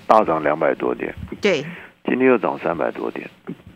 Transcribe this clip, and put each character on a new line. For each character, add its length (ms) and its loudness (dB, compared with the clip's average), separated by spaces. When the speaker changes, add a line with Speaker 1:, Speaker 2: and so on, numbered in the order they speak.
Speaker 1:
大 160 6
涨 200 0
两 160 0
百 160 2
多 200 -2
点， 200 -8
Speaker 2:
对。 240 0
Speaker 1:
今 140 0
天 100 4
又 80 6
涨 220 -2
三 180 -4
百 140 -2
多 200 -6
点， 180 -12